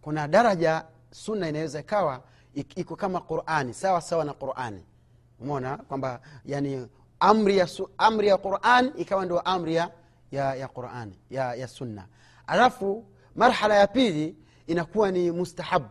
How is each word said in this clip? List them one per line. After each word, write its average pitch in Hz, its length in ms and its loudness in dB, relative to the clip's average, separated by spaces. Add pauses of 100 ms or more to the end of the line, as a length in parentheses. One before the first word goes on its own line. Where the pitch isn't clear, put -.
Kuna 151 260 -6
daraja 170 580 2 (260)
sunna 208 380 -6
inaweza 151 300 -4
ikawa 147 440 -2 (320)
ik-, 143 240 -10
iko 165 160 -8
kama 185 260 -4
Qur'ani, 151 520 -4
sawa 185 280 0
sawa 160 240 -2
na 143 80 -8
Qur'ani. 120 520 -8 (540)
Umeona 135 380 -6
kwamba, 135 420 -8 (260)
yani, 139 420 -4 (320)
amri 202 380 4
ya 180 100 2
su-, - 300 -10
amri 214 300 4
ya 196 100 6
Qur'an 247 600 2
ikawa 190 280 -2
ndio 175 140 0
amri 180 360 -2
ya, 170 160 0 (400)
ya, 135 240 -2
ya 131 120 -10
Qur'ani, 120 520 -12 (100)
ya, 123 260 -4
ya 127 120 -8
sunna. 107 380 -12 (420)
Alafu 208 580 0 (300)
marhala 214 400 4
ya 202 120 8
pili 202 480 0 (320)
inakuwa 175 440 0
ni 180 200 2
mustahab. 175 600 -2